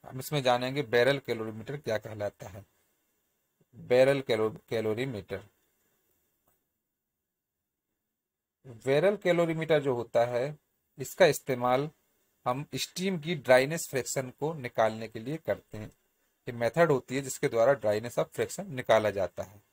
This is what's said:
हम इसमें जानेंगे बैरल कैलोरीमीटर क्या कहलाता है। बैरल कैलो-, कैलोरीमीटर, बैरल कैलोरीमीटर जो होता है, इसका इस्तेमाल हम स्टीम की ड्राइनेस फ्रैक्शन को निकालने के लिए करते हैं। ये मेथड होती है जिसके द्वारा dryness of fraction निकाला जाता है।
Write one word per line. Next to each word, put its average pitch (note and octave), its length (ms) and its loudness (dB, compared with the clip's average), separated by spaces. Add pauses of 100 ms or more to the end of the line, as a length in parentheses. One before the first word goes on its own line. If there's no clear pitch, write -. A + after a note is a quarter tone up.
हम B2+ 140 -14
इसमें C#3+ 240 -4
जानेंगे B2+ 380 0
बैरल B2 380 4
कैलोरीमीटर A2 580 -8
क्या A2+ 200 -4
कहलाता G#2 520 -8
है। G2+ 160 -18 (1080)
बैरल C3 460 4
कैलो-, A2 360 0 (120)
कैलोरीमीटर, A2 760 -4 (3250)
बैरल C#3 500 2
कैलोरीमीटर E3 640 2
जो C3+ 140 0
होता A#2 300 0
है, B2 320 -4 (400)
इसका D3 280 2
इस्तेमाल C3 640 2 (560)
हम B2+ 200 -2 (100)
स्टीम F3+ 440 -4
की D#3+ 160 -4
ड्राइनेस C3+ 540 2
फ्रैक्शन C3 400 -4 (100)
को D#3 140 -4
निकालने A2+ 540 -2
के A2+ 120 -12
लिए C3+ 180 -8
करते - 400 -8
हैं। G#2+ 100 -12 (600)
ये B2+ 40 -10
मेथड A#2+ 400 2
होती B2+ 240 0
है C#3+ 60 -2
जिसके C3+ 260 -6
द्वारा A2+ 320 4
dryness G#2+ 400 -2
of D#3+ 120 -4
fraction F3 360 -6
निकाला A#2 420 2
जाता F#2+ 340 -4
है। G2+ 180 -16 (120)